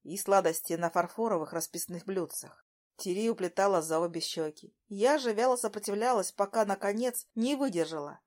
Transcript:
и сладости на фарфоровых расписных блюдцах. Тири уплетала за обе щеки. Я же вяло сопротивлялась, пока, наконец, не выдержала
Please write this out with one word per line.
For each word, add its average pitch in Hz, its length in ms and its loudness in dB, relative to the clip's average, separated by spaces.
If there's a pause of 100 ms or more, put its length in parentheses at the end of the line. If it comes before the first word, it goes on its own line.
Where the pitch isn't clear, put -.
и 160 120 -10
сладости 190 560 2
на 170 180 0
фарфоровых 175 600 0
расписных 170 540 -8
блюдцах. 185 600 -6 (360)
Тири 202 280 0
уплетала 190 520 2
за 160 180 0
обе 170 220 -2
щеки. - 540 -6 (120)
Я 233 300 4
же 247 160 0
вяло 247 220 2
сопротивлялась, 214 760 0
пока, 202 340 0
наконец, 202 720 -2
не 247 200 0
выдержала 160 720 -2